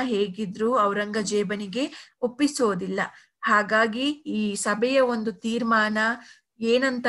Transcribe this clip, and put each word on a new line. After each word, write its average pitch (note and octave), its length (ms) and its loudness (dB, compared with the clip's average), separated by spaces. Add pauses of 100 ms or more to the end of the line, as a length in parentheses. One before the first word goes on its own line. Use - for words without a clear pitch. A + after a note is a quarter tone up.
ಹೇಗಿದ್ರು G#3 800 -2
ಔರಂಗಜೇಬನಿಗೆ G#3 1400 -2
ಒಪ್ಪಿಸೋದಿಲ್ಲ. G#3+ 760 0 (420)
ಹಾಗಾಗಿ A3 680 2
ಈ G#3+ 460 -4
ಸಭೆಯ A3+ 440 0
ಒಂದು A#3 320 2
ತೀರ್ಮಾನ A3+ 640 0 (600)
ಏನಂತ B3 500 2